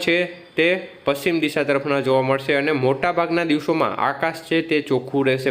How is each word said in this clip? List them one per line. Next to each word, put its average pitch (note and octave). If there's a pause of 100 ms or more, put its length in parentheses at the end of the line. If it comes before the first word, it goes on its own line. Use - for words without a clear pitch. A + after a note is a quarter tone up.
છે E3+ (360)
તે E3 (380)
પશ્ચિમ D#3
દિશા D3
તરફના C#3
જોવા C3
મળશે C3+
અને D3+ (120)
મોટાભાગના E3
દિવસોમાં D3+
આકાશ D#3+
છે E3
તે D3+
ચોખ્ખું C3
રહેશે, C3